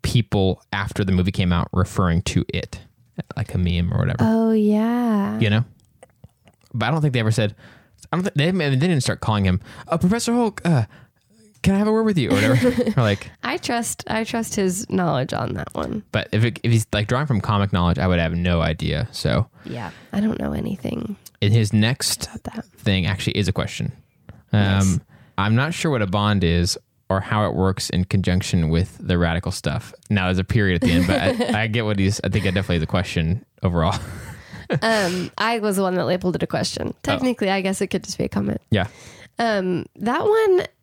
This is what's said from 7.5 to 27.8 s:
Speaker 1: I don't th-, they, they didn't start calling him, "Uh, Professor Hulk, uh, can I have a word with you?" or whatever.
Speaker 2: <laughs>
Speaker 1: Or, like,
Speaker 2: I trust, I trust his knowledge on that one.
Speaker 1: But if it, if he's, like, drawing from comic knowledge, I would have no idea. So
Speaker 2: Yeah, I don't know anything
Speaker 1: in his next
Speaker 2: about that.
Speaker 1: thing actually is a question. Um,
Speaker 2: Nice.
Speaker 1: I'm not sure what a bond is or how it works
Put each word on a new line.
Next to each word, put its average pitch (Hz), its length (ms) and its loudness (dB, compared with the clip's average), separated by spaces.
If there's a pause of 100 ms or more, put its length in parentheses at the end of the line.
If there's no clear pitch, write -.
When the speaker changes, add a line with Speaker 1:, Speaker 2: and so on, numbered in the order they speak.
Speaker 1:
I 156 40 -2
don't 180 80 -2
th-, - 100 -4
they, 151 160 2
they 151 260 2
didn't 160 240 2
start - 200 -2
calling 104 240 0
him, 92 160 4 (280)
"Uh, 165 100 0
Professor 233 360 2
Hulk, 233 300 0
uh, 151 200 4 (760)
can 196 120 4
I 196 40 2
have 208 100 2
a 214 40 4
word 220 120 2
with 208 140 2
you?" 120 120 2
or - 40 4
whatever. 233 580 2
Speaker 2:
<laughs> - 40 0
Speaker 1:
Or, 131 60 4
like, 202 280 0 (120)
Speaker 2:
I 262 140 -4
trust, 240 500 -4
I 220 180 -2
trust 226 300 -4
his 190 360 -2
knowledge 156 420 0
on - 220 -4
that - 200 -6
one. 127 380 -6
Speaker 1:
But - 200 -2
if 107 120 4
it, 117 180 -2
if 117 100 2
he's, 110 200 2
like, 104 160 0
drawing 131 180 0
from 120 140 0
comic 101 320 0
knowledge, 87 260 2
I 80 80 2
would 90 120 4
have 82 160 0
no 85 260 2
idea. 80 520 -2
So - 360 0 (160)
Speaker 2:
Yeah, 113 260 -10 (220)
I 202 80 0
don't 220 180 0
know - 140 -4
anything - 640 -6 (240)
Speaker 1:
in 107 120 2
his 107 200 2
next 110 540 0
Speaker 2:
about - 180 -14
that. - 220 -10
Speaker 1:
thing 95 400 0
actually - 320 -2
is 95 100 0
a 98 40 0
question. - 400 -6 (600)
Um, 104 80 4
Speaker 2:
Nice. 98 380 2 (400)
Speaker 1:
I'm 104 160 2
not 143 200 2
sure - 160 -2
what 123 120 0
a 101 40 0
bond 101 380 2
is 85 320 2 (340)
or 95 100 0
how 107 280 0
it 57 60 -4
works 92 360 0